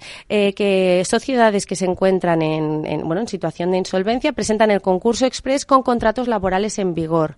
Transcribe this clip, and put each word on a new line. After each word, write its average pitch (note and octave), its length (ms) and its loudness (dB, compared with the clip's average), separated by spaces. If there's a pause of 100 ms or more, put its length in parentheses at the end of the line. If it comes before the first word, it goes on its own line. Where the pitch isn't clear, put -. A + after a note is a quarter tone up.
(300)
eh, G3+ 240 2
que F#3 520 2
sociedades A3+ 640 2
que F#3+ 80 -4
se F#3+ 100 -2
encuentran F3+ 560 2
en, D#3 460 -2
en, D3+ 180 -4
bueno, E3 160 -2
en A#3 60 -4
situación E3+ 420 -6
de F#3 80 2
insolvencia G#3+ 560 -2
presentan G#3+ 380 2
el G3 100 2
concurso A3 460 0
express C4+ 380 -4
con C4 180 2
contratos A#3 440 0
laborales G3 520 -2
en F3+ 160 -2
vigor. D#3+ 420 0